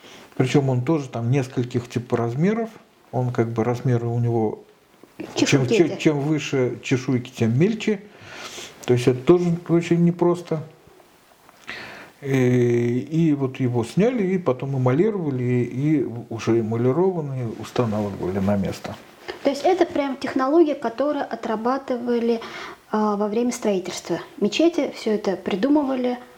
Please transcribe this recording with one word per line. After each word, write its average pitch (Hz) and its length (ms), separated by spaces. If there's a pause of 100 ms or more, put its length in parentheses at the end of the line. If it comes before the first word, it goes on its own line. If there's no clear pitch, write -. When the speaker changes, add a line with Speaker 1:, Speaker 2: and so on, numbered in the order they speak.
(360)
Speaker 1:
причём 135 340
он 123 120
тоже 143 260
там 117 220
нескольких 127 580
типа 120 300
размеров, 165 540 (400)
он 123 200
как 117 200
бы 113 120
размеры 120 440
у 117 100
него, 117 460 (720)
чем, - 120
Speaker 2:
Чешуйки 135 300
Speaker 1:
чем, 175 80
Speaker 2:
эти. - 140
Speaker 1:
чем 151 200
выше 135 640
чешуйки, 127 480
тем 120 300
мельче. 214 420 (840)
То 123 80
есть 123 120
это 123 120
тоже 175 360 (140)
очень 170 340
непросто. 170 600 (1600)
И, 123 880
и 160 240
вот 135 240
его 120 240
сняли, 220 400 (100)
и 185 60
потом 135 360
эмалировали, 139 680
и 123 600 (280)
уже 113 280
эмалированные 131 920 (100)
устанавливали 104 800
на 101 180
место. - 380 (480)
Speaker 2:
То 277 80
есть 277 120
это 359 220
прям 277 320
технология, 285 560
которую 269 500
отрабатывали, 233 1160 (480)
а, 214 260
во 208 120
время 240 240
строительства 185 680 (220)
мечети, 285 560
всё - 160
это 202 240
придумывали? 247 840 (200)